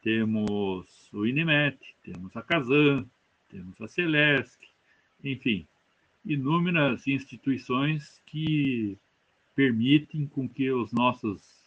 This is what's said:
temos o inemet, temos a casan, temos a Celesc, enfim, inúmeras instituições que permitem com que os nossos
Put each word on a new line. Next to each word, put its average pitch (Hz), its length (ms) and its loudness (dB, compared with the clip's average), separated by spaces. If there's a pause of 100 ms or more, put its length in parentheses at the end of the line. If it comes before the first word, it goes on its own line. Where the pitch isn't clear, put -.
temos 107 1080 -2
o 104 140 -4
inemet, 147 540 0 (240)
temos 92 340 -12
a 117 60 -10
casan, 143 600 2 (460)
temos 92 320 -16
a 110 60 -12
Celesc, 151 720 2 (640)
enfim, 123 420 -2 (580)
inúmeras 151 840 0
instituições 135 1200 -4
que 139 680 -2 (600)
permitem 139 720 2
com 135 200 -6
que 131 220 -4
os 120 240 -2
nossos 120 480 -2 (260)